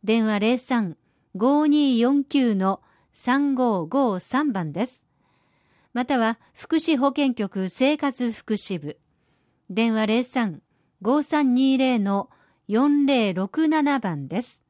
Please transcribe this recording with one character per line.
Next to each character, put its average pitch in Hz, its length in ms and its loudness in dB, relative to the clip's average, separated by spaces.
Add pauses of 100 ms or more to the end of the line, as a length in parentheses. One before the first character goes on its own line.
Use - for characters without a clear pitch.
電 220 220 2
話 214 140 0
零 226 180 2
三、 226 400 -2 (380)
五 277 300 2
二 285 340 4
四 269 240 2
九 254 300 0
の 190 280 -2 (300)
三 277 440 0
五 220 320 0
五 226 320 0
三 277 320 -2
番 175 200 -4
で 185 140 -4
す。 - 180 -18 (920)
ま 247 120 -4
た 262 140 0
は、 226 180 0 (160)
福 - 220 -6
祉 311 220 2
保 277 140 2
健 277 220 0
局 190 360 -4
生 285 280 0
活 247 340 -4
福 - 220 -8
祉 196 260 -6
部。 143 180 -12 (720)
電 220 240 0
話 220 120 0
零 226 180 0
三、 214 380 -4 (400)
五 269 220 0
三 277 320 2
二 269 220 4
零 254 220 2
の 196 300 -2 (380)
四 285 380 2
零 233 280 2
六 196 340 -2
七 294 320 2
番 147 280 -6
で 196 160 -4
す。 - 260 -16